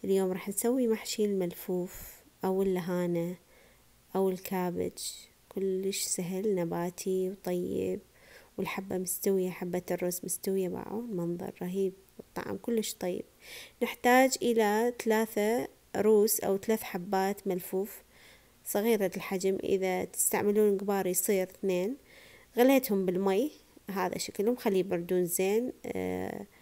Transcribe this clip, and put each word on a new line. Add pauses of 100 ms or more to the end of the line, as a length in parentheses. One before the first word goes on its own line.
اليوم
راح
نسوي
محشي
الملفوف (220)
أو
اللهانة (800)
أو
الكابج، (560)
كلش
سهل،
نباتي
وطيب، (580)
والحبة
مستوية،
حبة
الرز
مستوية،
باعوا
المنظر
رهيب، (280)
الطعم
كلش
طيب. (580)
نحتاج
إلى (100)
ثلاثة (280)
روس
أو
ثلاث
حبات
ملفوف (640)
صغيرة
الحجم،
إذا
تستعملون
كبار
يصير
اثنين. (600)
غليتهم
بالمي، (400)
هذا
شكلهم،
خليه
يبردون
زين. (140)
آه، (160)